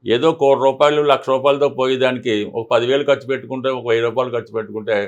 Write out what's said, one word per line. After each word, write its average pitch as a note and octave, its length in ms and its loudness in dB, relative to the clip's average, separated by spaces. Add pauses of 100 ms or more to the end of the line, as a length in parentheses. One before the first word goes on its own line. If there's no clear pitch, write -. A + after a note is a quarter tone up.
ఏదో C#3+ 260 2
కోటి C#3 360 2
రూపాయలు, D3 340 2 (100)
లక్ష C3 220 0
రూపాయలతో C#3 340 2 (120)
పోయేదానికి C3 540 0 (220)
ఒక A#2 160 -6
పది A#2+ 180 2
వేలు C#3+ 200 0
ఖర్చు B2 180 0
పెట్టుకుంటే, B2+ 500 -6
ఒక A#2 120 -10
వెయ్యి A#2 180 2
రూపాయలు B2 280 -2
ఖర్చు A2 220 -8
పెట్టుకుంటే G#2+ 400 -4 (100)